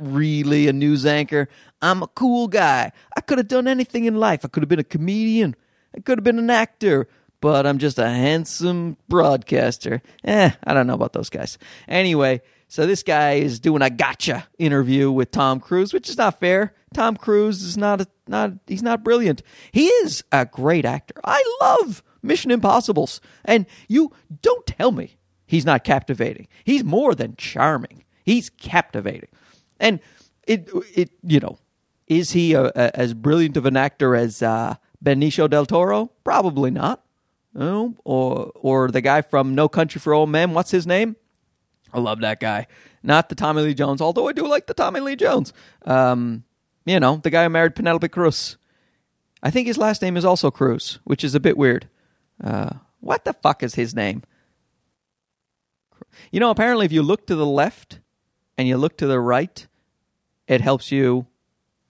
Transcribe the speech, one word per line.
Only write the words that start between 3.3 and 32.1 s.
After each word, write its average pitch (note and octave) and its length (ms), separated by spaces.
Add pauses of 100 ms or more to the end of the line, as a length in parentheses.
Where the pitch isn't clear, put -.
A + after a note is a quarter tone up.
have A#3 100
done B3+ 200
anything B3+ 360
in A3+ 140
life. G#3 260
I C#3 60
could - 120
have D3+ 80
been E3+ 100
a D3+ 40
comedian. G3+ 720 (400)
I A3 60
could B3+ 160
have G#3 60
been A#3 160
an A#3 100
actor. G#3+ 580 (340)
But D3 240
I'm C#3+ 120
just C#3 200
a A#2 120
handsome E3 880 (100)
broadcaster." C3 920 (220)
Eh, G3+ 280 (120)
I - 100
don't C3 140
know B2+ 80
about - 180
those - 160
guys. - 280 (300)
Anyway, D3 540 (260)
so - 180
this F#3+ 180
guy D3 300
is C#3+ 260
doing D3+ 220
a C3 80
gotcha C3 580 (120)
interview C#3 520
with C3 200
Tom C3+ 280
Cruise, F#3 340
which - 160
is A#3+ 80
not G#3+ 220
fair. F#3+ 340 (200)
Tom A3 220
Cruise G#3 460
is F3 160
not G3+ 240
a, F#3 60 (200)
not, G#3+ 260 (140)
he's G3 160
not A#3 200
brilliant. A3+ 400 (280)
He D4 160
is G4+ 440
a C3+ 140
great D3 400
actor. B2+ 380
I C#5 200 (180)
love E4 420 (180)
Mission C#4 300
Impossibles. G3+ 720 (220)
And G#3+ 220 (220)
you C#4+ 240 (300)
don't B4 240
tell A#3+ 260
me - 260 (280)
he's D#3+ 200
not C#3+ 180
captivating. C3 640 (160)
He's C4 200
more A3 300
than A#2+ 220
charming. - 680 (200)
He's G#3+ 260
captivating. - 800 (500)
And G3 200 (480)
it, G#3 220 (260)
it, F3+ 160 (100)
you D#3 200
know, F2 180 (480)
is E3 240